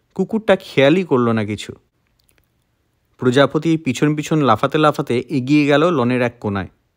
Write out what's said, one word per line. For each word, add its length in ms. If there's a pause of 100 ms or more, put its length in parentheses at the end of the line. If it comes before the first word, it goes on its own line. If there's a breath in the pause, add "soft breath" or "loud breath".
(140)
কুকুরটা 420
খেয়ালই 480
করল 240
না 160
কিছু। 280 (1500)
প্রজাপতি 580
পিছন 400
পিছন 240
লাফাতে 380
লাফাতে 400
এগিয়ে 480
গেল 240
লনের 320
এক 180
কোণায়, 280 (280)